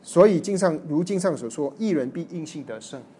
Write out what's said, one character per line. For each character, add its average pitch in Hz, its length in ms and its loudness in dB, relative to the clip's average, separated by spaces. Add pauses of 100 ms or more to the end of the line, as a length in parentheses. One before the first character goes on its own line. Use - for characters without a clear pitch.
所 190 260 6
以 180 100 4
经 202 200 -2
上， 170 280 2
如 151 160 0
经 185 160 -2
上 180 160 0
所 117 140 -8
说， 139 300 -4
义 214 120 -2
人 135 200 0
必 160 200 -8
因 165 160 -8
信 151 180 -12
得 113 160 -12
胜。 135 200 -14 (200)